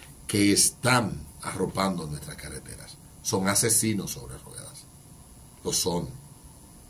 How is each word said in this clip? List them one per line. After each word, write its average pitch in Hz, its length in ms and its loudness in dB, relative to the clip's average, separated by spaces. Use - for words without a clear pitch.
que 101 260 6
están 95 760 2
arropando 92 640 -2
nuestras 73 300 -10
carreteras. - 600 -14
Son 95 240 0
asesinos 107 680 2
sobre - 260 -12
ruedas. - 460 -18
Lo 92 80 -2
son. 87 360 0